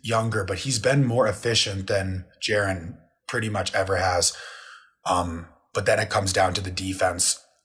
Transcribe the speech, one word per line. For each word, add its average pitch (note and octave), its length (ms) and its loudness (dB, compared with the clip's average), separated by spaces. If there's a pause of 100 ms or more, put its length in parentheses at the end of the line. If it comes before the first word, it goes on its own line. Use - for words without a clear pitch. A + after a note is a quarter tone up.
younger, A2+ 400 0
but F#2 140 -4
he's C3 200 -2
been C3 280 4
more A#2 200 4
efficient G#2 600 0
than F#2+ 400 -2 (200)
Jaren G2 520 -2 (300)
pretty A2 200 -2
much G2 260 -2
ever G2 220 2
has. F2+ 400 2 (680)
Um, E2+ 420 -2 (240)
but F#2+ 140 -4
then G#2+ 120 4
it - 120 -2
comes G#2 240 0
down F#2 180 4
to G2+ 80 -2
the F#2 100 -6
defense. F#2 720 0 (220)